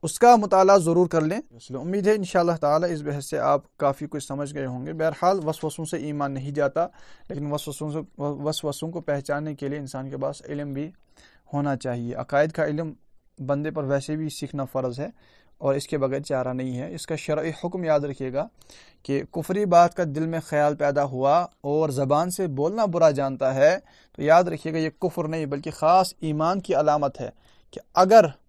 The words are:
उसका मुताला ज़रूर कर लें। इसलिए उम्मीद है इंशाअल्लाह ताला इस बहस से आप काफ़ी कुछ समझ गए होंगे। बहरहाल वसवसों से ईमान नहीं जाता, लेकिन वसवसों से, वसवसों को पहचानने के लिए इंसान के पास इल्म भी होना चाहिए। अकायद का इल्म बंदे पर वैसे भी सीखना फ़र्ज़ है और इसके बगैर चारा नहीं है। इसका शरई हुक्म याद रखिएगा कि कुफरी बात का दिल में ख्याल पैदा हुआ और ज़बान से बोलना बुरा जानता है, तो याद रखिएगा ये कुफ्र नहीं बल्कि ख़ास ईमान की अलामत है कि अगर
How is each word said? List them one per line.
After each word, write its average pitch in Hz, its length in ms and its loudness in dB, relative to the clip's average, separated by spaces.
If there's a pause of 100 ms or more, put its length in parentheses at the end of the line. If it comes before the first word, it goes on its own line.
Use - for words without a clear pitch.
उसका 240 320 6
मुताला 196 420 6
ज़रूर 170 300 4
कर 165 140 2
लें। 160 140 -2
इसलिए 127 440 -12
उम्मीद 185 280 -2
है 214 60 6
इंशाअल्लाह 175 440 0
ताला 151 300 2
इस 156 140 -4
बहस 143 240 -6
से 156 120 -6
आप 139 260 0 (160)
काफ़ी 143 260 -2
कुछ 143 220 -8
समझ 143 240 -8
गए 143 120 -8
होंगे। 127 300 -8
बहरहाल 160 460 0
वसवसों 156 440 -6
से 160 160 -6
ईमान 143 320 -4
नहीं 135 220 -8
जाता, 147 300 0 (460)
लेकिन 143 220 -6
वसवसों 151 400 -6
से, 160 80 -6 (180)
वसवसों 143 680 -6
को 165 140 -8
पहचानने 147 520 -4
के 139 140 -8
लिए 143 120 -6
इंसान 135 300 -10
के 139 80 -10
पास 139 300 -6
इल्म 143 260 -8
भी 147 160 -8 (600)
होना 143 260 -2
चाहिए। 120 400 -6
अकायद 143 360 0
का 160 140 -2
इल्म 151 260 -4 (500)
बंदे 143 280 -4
पर 156 140 -6
वैसे 139 320 -2
भी 156 140 -4
सीखना 139 360 -8
फ़र्ज़ 131 340 -6
है 156 120 -8 (480)
और 139 160 0
इसके 147 220 -6
बगैर 135 240 -2
चारा 127 300 -4
नहीं 127 220 -6
है। 143 200 -8
इसका 160 240 -8
शरई 156 360 -4
हुक्म 175 300 -8
याद 151 200 2
रखिएगा 139 440 -6 (560)
कि 139 160 -2 (120)
कुफरी 185 360 -2
बात 180 260 8
का 180 120 -2
दिल 156 200 -4
में 165 160 -4
ख्याल 147 340 0
पैदा 143 320 0
हुआ 135 280 2 (280)
और 151 280 0
ज़बान 143 400 0
से 190 180 -4
बोलना 175 380 -2
बुरा 165 240 4
जानता 135 400 -2
है, 147 240 4 (420)
तो - 40 -6
याद 165 260 6
रखिएगा 160 300 -6
ये 160 140 -2
कुफ्र 165 360 -4
नहीं 160 200 -4
बल्कि 143 240 -6
ख़ास 180 420 4 (100)
ईमान 160 360 0
की 185 140 -4
अलामत 147 460 2
है 123 120 -8 (400)
कि - 80 -12 (160)
अगर 180 360 8 (160)